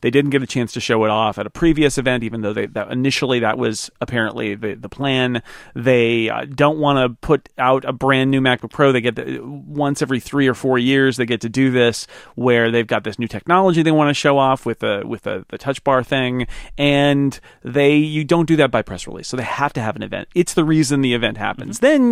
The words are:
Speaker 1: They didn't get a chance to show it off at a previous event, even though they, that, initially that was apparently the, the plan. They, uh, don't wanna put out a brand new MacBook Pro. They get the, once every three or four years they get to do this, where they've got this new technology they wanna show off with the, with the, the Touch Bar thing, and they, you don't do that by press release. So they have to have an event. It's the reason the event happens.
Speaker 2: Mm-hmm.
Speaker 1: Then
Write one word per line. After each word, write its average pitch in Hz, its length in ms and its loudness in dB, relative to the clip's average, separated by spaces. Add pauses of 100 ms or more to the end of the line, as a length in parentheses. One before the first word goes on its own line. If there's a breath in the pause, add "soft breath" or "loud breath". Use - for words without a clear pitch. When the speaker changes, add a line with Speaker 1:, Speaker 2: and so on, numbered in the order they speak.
Speaker 1:
They 123 100 2
didn't 143 200 4
get 135 120 2
a - 20 -4
chance 120 280 -4
to 117 80 -8
show 110 240 2
it 107 40 2
off 110 280 0
at 101 80 -6
a - 40 -12
previous 147 480 2
event, 123 280 -2
even 113 160 -8
though 104 100 -2
they, 107 140 -4
that, 101 260 -8
initially 127 480 0
that 113 180 0
was 117 320 -4 (120)
apparently 110 540 -4
the, 104 200 -8
the 113 140 -16
plan. 127 520 -2 (320 loud breath)
They, 117 560 2
uh, 120 240 -6
don't 147 260 2
wanna 139 320 2
put 139 360 -2 (100)
out 131 280 2
a 131 80 -4
brand 131 360 2
new 135 120 2
MacBook 127 300 0
Pro. 139 200 4
They 127 80 2
get 117 160 -2
the, 127 260 -8
once 143 600 -4
every 131 180 -2
three 139 300 2
or 120 40 2
four 131 240 0
years 135 380 2
they 123 100 -2
get 117 140 -2
to 117 100 -6
do 131 220 2
this, 120 360 2 (280 loud breath)
where 120 360 2
they've 117 140 0
got 110 200 -4
this 107 140 -8
new 117 100 -4
technology 170 540 2
they 160 80 2
wanna 147 220 2
show 139 240 2
off 135 280 0
with 117 140 -4
the, 107 260 -2
with 113 160 -8
the, 98 260 -8
the - 100 -14
Touch - 280 -6
Bar 131 180 2
thing, 127 420 -2 (320 loud breath)
and 143 600 2 (240 soft breath)
they, 139 320 2
you 151 300 2
don't 170 240 2
do 160 80 4
that 139 120 4
by 113 120 0
press - 260 -10
release. - 220 -12
So 127 80 -6
they 127 60 -6
have 139 280 -4
to 123 100 -4
have 110 140 -4
an 107 80 -10
event. 98 320 -10
It's 175 200 2
the 165 100 4
reason 147 340 2
the 127 140 2
event 113 240 -2
happens. 101 420 -6
Speaker 2:
Mm-hmm. 240 60 2
Speaker 1:
Then 285 160 4 (100)